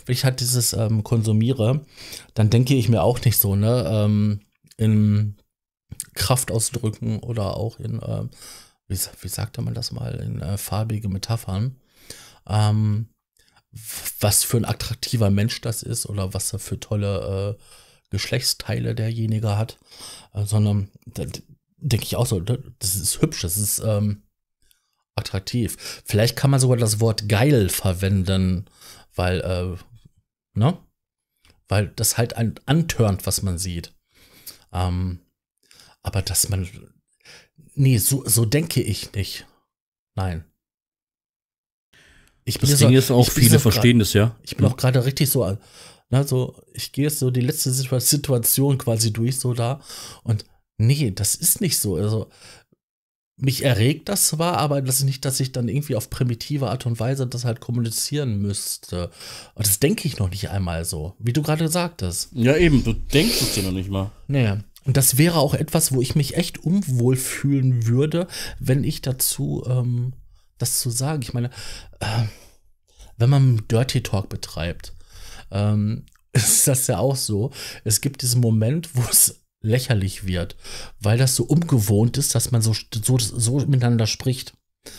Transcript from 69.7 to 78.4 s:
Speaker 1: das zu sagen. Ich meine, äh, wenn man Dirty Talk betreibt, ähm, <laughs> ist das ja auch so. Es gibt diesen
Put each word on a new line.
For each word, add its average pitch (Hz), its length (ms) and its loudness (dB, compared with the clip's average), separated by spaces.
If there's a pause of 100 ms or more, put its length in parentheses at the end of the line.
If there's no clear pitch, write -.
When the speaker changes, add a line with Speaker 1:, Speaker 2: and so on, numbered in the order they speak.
Speaker 1:
das - 200 -2
zu 127 120 -2
sagen. 131 320 -2
Ich - 100 -8
meine, 120 160 -2 (520)
äh, 110 240 0 (920)
wenn 120 140 4
man 131 360 6
Dirty 123 360 0
Talk - 260 -2
betreibt, - 640 -8 (560)
ähm, 104 560 0 (140)
<laughs> - 140 -20
ist - 340 2
das 127 180 2
ja 104 140 0
auch 131 160 0
so. 110 340 -2 (340)
Es 110 160 0
gibt - 220 -4
diesen 120 200 2